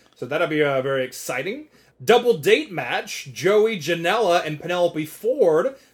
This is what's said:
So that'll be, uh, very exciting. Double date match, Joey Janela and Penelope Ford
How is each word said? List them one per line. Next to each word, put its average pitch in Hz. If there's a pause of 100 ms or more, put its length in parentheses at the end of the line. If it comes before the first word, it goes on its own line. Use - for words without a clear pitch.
(160)
So -
that'll 151
be, 151
uh, 139
very 135
exciting. 147 (360)
Double 233
date 214
match, 156
Joey 208
Janela 170
and 151
Penelope 170
Ford 214 (180)